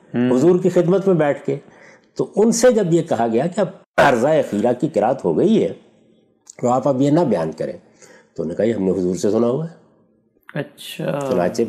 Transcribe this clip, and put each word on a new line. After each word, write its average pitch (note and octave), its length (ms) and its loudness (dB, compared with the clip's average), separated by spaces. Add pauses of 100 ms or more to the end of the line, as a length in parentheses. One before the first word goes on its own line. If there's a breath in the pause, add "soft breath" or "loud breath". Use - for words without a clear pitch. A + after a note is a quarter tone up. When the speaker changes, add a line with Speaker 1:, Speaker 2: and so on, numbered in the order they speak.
(140)
Speaker 1:
ہوں۔ B2 240 0
Speaker 2:
حضور F3 220 4
کی F3+ 100 0
خدمت F3+ 380 0
میں F#3 80 4
بیٹھ C#3+ 300 -2
کے۔ C#3 100 -4 (600 loud breath)
تو C3+ 200 -4
ان A3 160 4
سے B3+ 200 4
جب G3 220 0
یہ E3+ 80 4
کہا A#2 260 -2
گیا A#2+ 200 0
کہ F#3 120 -4
اب F3+ 80 0 (300)
عرضہ C#3 300 4
اخیرہ B2 460 0
کی C#3+ 200 -4
قرات A2 320 0
ہو E2 120 0
گئی E3 260 4
ہے - 60 -2 (920)
تو B2 80 0
آپ C3 180 0
اب C3 140 0
یہ C#3+ 100 2
نہ D#3+ 80 4
بیان F2+ 320 0
کریں، - 260 -10 (580 soft breath)
تو E2 80 -8
انہوں D#2 80 -8
نے E2+ 40 -12
کہا، G2+ 100 0
"یہ A2+ 80 0
ہم F#2+ 100 -4
نے F#2 80 2
حضور F2+ 240 -2
سے G2 160 -2
سنا A#2 160 0
ہوا C#3+ 180 -2
ہے۔" - 200 -18 (760)
Speaker 1:
اچھا۔ - 600 -10 (120)
Speaker 2:
چنانچہ - 380 0